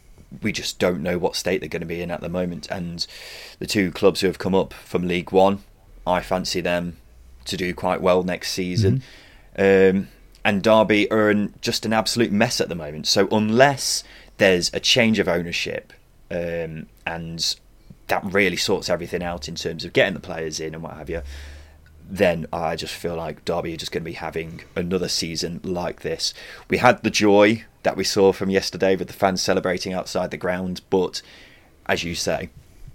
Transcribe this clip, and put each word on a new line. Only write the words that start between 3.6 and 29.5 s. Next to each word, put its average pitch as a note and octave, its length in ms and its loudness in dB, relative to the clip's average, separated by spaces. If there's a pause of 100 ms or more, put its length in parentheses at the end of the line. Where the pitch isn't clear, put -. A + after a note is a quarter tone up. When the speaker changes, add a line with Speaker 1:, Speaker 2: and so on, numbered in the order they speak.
Speaker 1:
two F#2+ 240 2
clubs F2+ 320 2
who F#2+ 60 4
have E2+ 100 -2
come F#2 160 0
up F#2 180 2
from - 340 -4
League F2 240 -2
One, G2 320 4 (440)
I F2+ 160 2
fancy F#2 400 -2
them F2 340 -2 (480)
to - 120 -6
do F2+ 180 -2
quite F2+ 260 -2
well F2+ 220 4
next F2+ 300 -4
season. G2 500 2 (560)
Speaker 2:
Mm-hmm. F#2+ 400 6
Speaker 1:
Um, F#2+ 100 -4 (340)
and G2+ 200 2
Derby G#2+ 480 6
are G#2+ 200 4
in G#2 300 0
just - 240 -4
an A2 80 -2
absolute A2 400 0
mess A2+ 300 0
at - 80 -4
the E2 40 -6
moment. D#2 320 -8
So - 240 2
unless A#2 720 4 (340)
there's F#2+ 340 4
a - 80 -4
change A2 380 4
of F#2 100 2
ownership, - 640 -4 (380)
um, E2+ 560 -6 (200)
and E2 480 -6 (520)
that F#2 180 -2
really F#2+ 320 2
sorts - 320 -2
everything F2 340 -2
out F2 260 -6
in E2+ 60 -10
terms E2 300 -8
of F2 80 -10
getting F3 220 2
the - 60 -10
players D#2+ 400 -8
in D#2 120 -8
and D#2+ 100 -12
what D#2+ 140 -12
have D2+ 140 -12
you, E2 100 -6 (880)
then F2 440 2
I E2 220 -2
just D#2+ 200 -8
feel F2 220 -6
like D#2+ 280 -8
Derby E2+ 300 -4
are - 20 -10
just - 160 -10
gonna E2 120 -4
be E2+ 100 -10
having E2 480 -8 (120)
another F2 340 -2
season E2 540 -4
like F2 380 -4
this. - 320 -4 (380)
We F#2 80 2
had A#2+ 240 6
the A2 80 0
joy G#2 540 6 (200)
that - 120 0
we F#2+ 80 -2
saw F#2+ 280 6
from F#2+ 160 -2
yesterday F#2+ 460 2
with F2+ 140 -4
the - 60 -16
fans F#2+ 280 2
celebrating F#2 500 0